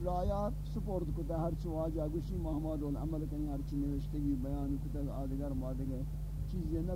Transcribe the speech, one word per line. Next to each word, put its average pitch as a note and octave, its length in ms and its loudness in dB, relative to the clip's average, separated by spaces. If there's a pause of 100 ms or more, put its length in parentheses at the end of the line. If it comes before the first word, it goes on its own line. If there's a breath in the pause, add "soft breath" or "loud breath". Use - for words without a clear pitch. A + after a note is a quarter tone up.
رایات F#3+ 600 2
سپورت F3 500 0
کتا D#3+ 240 0
ہر E3+ 80 2 (140)
چو D#3+ 160 0
آجا D#3+ 340 0
گوشی - 220 0
محمد D#3 480 0
العمل D3+ 480 0
کنی D3 180 0
ہر C#3 200 -2
چی D3 60 -2
نوشتگی C#3+ 640 2
بیان C#3 440 0
کتا D3 160 -2 (140)
آدگر C3+ 380 -2
مادگر C3 500 0 (500)
چیزیں D#3+ 300 2
نہ F3 140 0